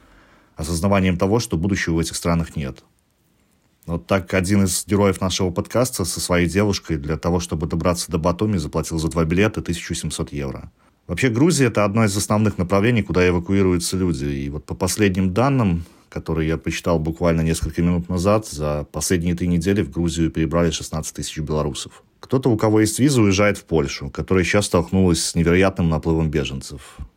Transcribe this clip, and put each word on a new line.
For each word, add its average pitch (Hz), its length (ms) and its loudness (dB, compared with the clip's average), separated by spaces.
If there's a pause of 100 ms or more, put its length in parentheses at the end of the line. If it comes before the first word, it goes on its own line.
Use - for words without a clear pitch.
(560)
осознаванием 90 640 0
того, 101 220 2
что - 180 -4
будущего 90 380 0
в 82 40 2
этих - 160 -4
странах 85 400 -2
нет. 65 280 -8 (1040)
Вот 82 180 -6
так 92 300 0
один 98 300 4
из - 200 -2
героев 98 340 2
нашего 95 300 0
подкаста 95 560 -2
со 85 140 -6
своей 87 280 2
девушкой 98 500 0
для 76 200 -4
того, 87 220 0
чтобы 85 260 -4
добраться 87 460 -2
до 82 80 -2
Батуми, 87 380 0
заплатил 78 420 -4
за 80 100 -2
два 85 140 0
билета 95 400 0
тысячу 85 320 -6
семьсот - 360 -8
евро. 69 380 -8 (380)
Вообще, 131 200 0
Грузия — 139 400 4
это 107 160 2
одно 107 220 2
из 98 100 0
основных 107 420 0
направлений, 101 440 2
куда 90 260 2
эвакуируются 90 720 2
люди. 82 280 -2
И 71 240 -4
вот 73 140 -8
по 82 120 -10
последним 95 580 0
данным, 113 500 2 (240)
которые 80 400 -4
я 80 100 0
почитал 85 420 -2
буквально 82 420 0
несколько 80 400 -2
минут 87 260 0
назад, 98 380 0
за 73 460 -6
последние 85 440 0
три 90 120 -4
недели 87 340 2
в 73 80 -4
Грузию 80 420 -2
перебрали 80 380 0
шестнадцать - 460 -8
тысяч - 240 -10
белорусов. 73 640 -6 (180)
Кто-то, 127 280 0
у 110 60 4
кого 107 240 2
есть 110 200 2
виза, 131 220 4
уезжает 101 360 4
в - 80 -18
Польшу, 71 440 -2
которая 90 360 0
сейчас 104 220 2
столкнулась 87 540 2
с - 140 -4
невероятным 87 540 2
наплывом 80 420 0
беженцев. 67 640 -6 (220)